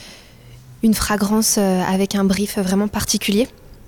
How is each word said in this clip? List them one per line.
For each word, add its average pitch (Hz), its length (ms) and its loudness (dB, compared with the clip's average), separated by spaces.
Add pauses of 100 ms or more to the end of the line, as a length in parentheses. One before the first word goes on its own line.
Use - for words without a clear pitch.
(840)
une 220 100 4
fragrance, 208 640 0
euh, 190 300 2
avec 190 260 0
un 196 120 0
brief 190 320 -2
vraiment 196 320 0
particulier. 214 580 -2 (400)